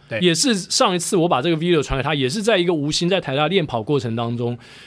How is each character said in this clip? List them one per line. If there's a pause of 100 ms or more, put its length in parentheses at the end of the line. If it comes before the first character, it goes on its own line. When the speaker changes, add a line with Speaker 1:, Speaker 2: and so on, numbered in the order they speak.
Speaker 1:
对。
Speaker 2:
也
是
上
一
次
我
把
这
个
video
传
给
他，
也
是
在
一
个
无
心
在
台
大
练
跑
过
程
当
中， (300)